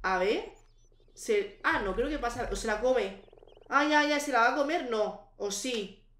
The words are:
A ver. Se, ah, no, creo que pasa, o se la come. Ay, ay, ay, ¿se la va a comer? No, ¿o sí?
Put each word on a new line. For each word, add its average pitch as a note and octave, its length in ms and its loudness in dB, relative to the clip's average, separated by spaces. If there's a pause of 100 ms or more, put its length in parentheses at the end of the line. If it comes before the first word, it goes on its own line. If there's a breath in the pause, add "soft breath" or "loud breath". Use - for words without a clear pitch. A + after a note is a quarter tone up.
A F#3 160 0
ver. A3 340 0 (600)
Se, - 500 -2
ah, D4 200 0
no, F#3+ 120 -2
creo C4 140 -2
que D4 80 -4
pasa, A#3+ 340 -4
o G3+ 40 -4
se G3 100 -8
la G#3+ 160 -2
come. A#3 400 0 (480)
Ay, D4 240 4
ay, D4 200 4
ay, C#4+ 60 2
¿se C#4+ 120 -4
la A#3+ 80 4
va B3 140 4
a - 20 -2
comer? D4 340 0
No, G#3 480 -2
¿o G3+ 140 -4
sí? G#3+ 520 -6 (160)